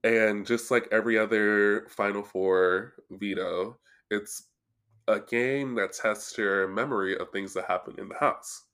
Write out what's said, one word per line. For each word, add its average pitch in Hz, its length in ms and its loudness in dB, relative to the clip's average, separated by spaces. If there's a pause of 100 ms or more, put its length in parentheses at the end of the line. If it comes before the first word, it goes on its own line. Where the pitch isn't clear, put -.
And 110 420 2
just 117 260 -2
like 120 200 2
every 110 260 4
other 104 720 4
Final 101 340 -2
Four 95 720 2 (140)
veto, 92 720 -4 (300)
it's - 400 -6 (580)
a 107 120 2
game 127 560 -2
that 98 180 -2
tests - 440 -4
your 98 300 2
memory 98 500 -2
of - 140 -8
things 98 240 -8
that 92 100 -4
happen - 340 -6
in 101 100 -12
the - 80 -14
house. - 560 -4